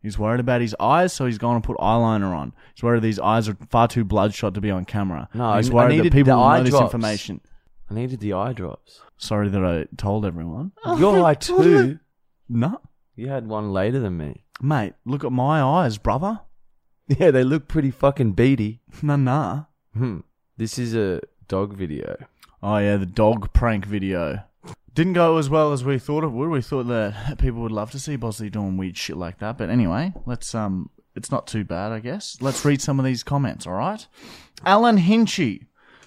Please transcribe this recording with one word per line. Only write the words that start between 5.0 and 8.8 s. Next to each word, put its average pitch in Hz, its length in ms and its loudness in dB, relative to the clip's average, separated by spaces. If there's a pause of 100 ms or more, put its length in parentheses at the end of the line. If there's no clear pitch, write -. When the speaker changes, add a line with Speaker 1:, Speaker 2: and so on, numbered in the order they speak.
Speaker 2:
No, 113 240 0
Speaker 1:
He's 117 120 2
Speaker 2:
I, - 40 0
Speaker 1:
worried 120 120 6
Speaker 2:
I 127 120 6
needed 165 140 4
Speaker 1:
that 135 40 6
people 135 180 8
Speaker 2:
the 123 40 6
Speaker 1:
will 120 60 6
Speaker 2:
eye 143 140 8
Speaker 1:
know 127 60 4
this 127 80 4
Speaker 2:
drops. 131 220 4
Speaker 1:
information. 107 480 -4 (480)
Speaker 2:
I 104 40 -8
needed 123 260 -6
the 101 140 -4
eye 107 200 -4
drops. - 480 -12 (160)